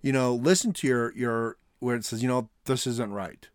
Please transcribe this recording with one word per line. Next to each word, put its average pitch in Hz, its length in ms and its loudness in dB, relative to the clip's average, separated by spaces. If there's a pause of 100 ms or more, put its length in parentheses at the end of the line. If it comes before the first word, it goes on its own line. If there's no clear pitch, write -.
you 135 100 0
know, 127 220 2
listen 170 400 2
to - 140 -2
your, 120 280 2
your, 117 420 -2 (220)
where 123 160 0
it 113 100 -6
says, 113 180 -4
you 123 40 0
know, 127 220 0 (160)
this 131 220 -2
isn't 117 240 -4
right. 98 440 -10